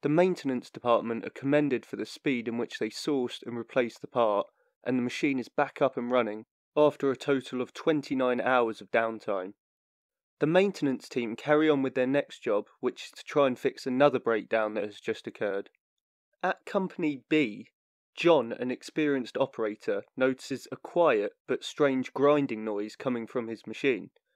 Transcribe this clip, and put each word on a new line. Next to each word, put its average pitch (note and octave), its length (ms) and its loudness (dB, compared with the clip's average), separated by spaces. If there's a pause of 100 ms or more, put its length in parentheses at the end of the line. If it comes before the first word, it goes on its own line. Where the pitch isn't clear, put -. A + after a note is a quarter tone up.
The C#3+ 60 0
maintenance D3+ 600 0
department A#2 560 0
are - 60 -10
commended C#3 540 0
for - 100 -10
the G#2+ 120 -6
speed A#2+ 400 -4
in A#2 100 -6
which - 220 -8
they A2+ 100 -2
sourced C3 560 -4
and A#2+ 120 -8
replaced A#2+ 440 -2
the - 60 -16
part, G#2+ 400 2 (360)
and B2+ 140 -2
the A#2+ 60 0
machine C3+ 340 -2
is A#2+ 100 -6
back - 340 -2
up C3+ 140 2
and A#2+ 160 -4
running A2+ 340 0 (300)
after D3 360 4
a B2 40 0
total C3 460 -2
of - 120 -6
twenty-nine C3 680 0
hours A#2+ 400 2
of G2 80 -18
downtime. G#2+ 640 -2 (840)
The D3 80 2
maintenance E3+ 600 2
team A#2 280 -4
carry D3+ 340 2
on C#3+ 140 4
with C3 100 -2
their B2+ 140 0
next C#3 320 -2
job, G#2 260 0 (140)
which - 260 -4
is - 60 -18
to - 120 -20
try C#3+ 220 2
and B2+ 140 -2
fix - 260 -4
another C3 320 2
breakdown A2 560 0
that G#2 120 -4
has G#2 140 -12
just - 280 -6
occurred. G2+ 420 -6 (720)
At - 240 -4
Company E3+ 640 -2
B, A2 380 0 (480)
John, C#3+ 380 4
an B2+ 180 -4
experienced C#3 680 -2
operator, G#2+ 640 -2 (160)
notices B2+ 540 -2
a - 60 -10
quiet B2 560 0 (140)
but - 160 -4
strange C3+ 480 0
grinding C3+ 540 2
noise G#2+ 300 -6
coming A#2 320 -4
from A2+ 220 -6
his A2+ 180 -10
machine. A2 420 -2 (260)